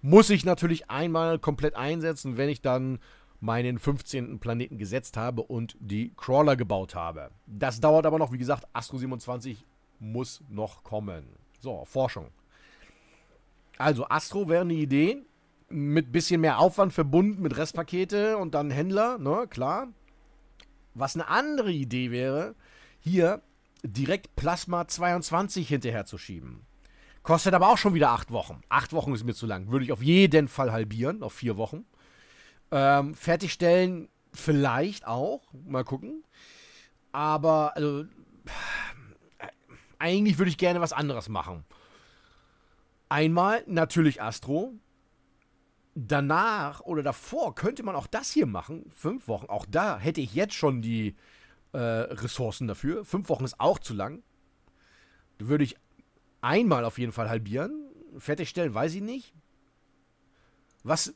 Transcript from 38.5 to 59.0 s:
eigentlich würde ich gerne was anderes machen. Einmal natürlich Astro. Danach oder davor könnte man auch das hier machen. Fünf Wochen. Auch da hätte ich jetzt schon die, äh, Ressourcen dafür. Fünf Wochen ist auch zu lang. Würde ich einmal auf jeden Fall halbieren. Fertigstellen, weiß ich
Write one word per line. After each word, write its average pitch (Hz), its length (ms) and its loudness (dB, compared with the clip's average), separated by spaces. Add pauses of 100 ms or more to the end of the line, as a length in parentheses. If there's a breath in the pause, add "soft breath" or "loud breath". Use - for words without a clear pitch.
eigentlich 185 400 2
würde 190 120 4
ich 147 80 -6
gerne 175 220 2
was 165 120 -2
anderes 131 360 -4
machen. 90 360 -8 (1400 soft breath)
Einmal 170 580 2
natürlich 165 540 2
Astro. 147 540 -4 (1200)
Danach 147 840 0
oder 156 240 -4
davor 214 500 -4
könnte 247 300 -4
man 196 100 -6
auch 139 140 -6
das 247 240 -6
hier 302 140 4
machen. 139 440 -8
Fünf - 380 -8
Wochen. 104 180 -4
Auch - 240 -6
da 170 300 0
hätte 160 200 -4
ich 107 140 -6
jetzt 196 200 -2
schon 135 280 0
die, 110 320 -2 (580 soft breath)
äh, 139 60 -6
Ressourcen 117 880 -4
dafür. 151 380 -4
Fünf 185 240 -6
Wochen 131 160 -2
ist - 160 -10
auch 143 180 4
zu - 160 -8
lang. 101 300 -8 (1120 soft breath)
Würde 143 240 0
ich 127 140 -2 (640)
einmal 151 440 2
auf 113 140 -4
jeden 120 140 -4
Fall 110 160 -4
halbieren. 131 580 -6 (320)
Fertigstellen, 143 560 -4
weiß 156 220 -2
ich 196 60 -8